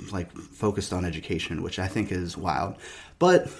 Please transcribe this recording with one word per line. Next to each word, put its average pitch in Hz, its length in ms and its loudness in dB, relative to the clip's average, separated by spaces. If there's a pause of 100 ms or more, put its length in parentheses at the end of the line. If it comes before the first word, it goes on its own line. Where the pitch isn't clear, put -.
(120)
like, 90 240 -6
focused - 560 -2
on 90 140 0
education, 82 560 -4
which 82 160 -6
I 92 100 -2
think 110 240 -2
is 90 240 -4
wild. 82 400 -2 (440)
But 175 280 8 (120)